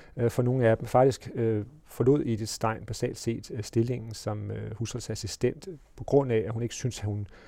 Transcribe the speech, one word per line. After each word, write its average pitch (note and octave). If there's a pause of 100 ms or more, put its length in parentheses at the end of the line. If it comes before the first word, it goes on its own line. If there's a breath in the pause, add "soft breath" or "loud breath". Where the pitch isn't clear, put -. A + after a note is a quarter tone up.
(180 loud breath)
øh, A#2
for B2+
nogle B2
af A2+
dem. A#2
Faktisk, B2+
øh, A2+ (200)
forlod C#3
Edith A2+
Stein A2
basalt B2
set, -
øh, A2
stillingen A#2
som, G#2
øh, G#2+
Husserls A2+
assistent, B2 (280)
på -
grund C#3
af, A2+
at G#2+
hun A2+
ikke A#2
syntes, -
at G#2
hun, G#2 (200 loud breath)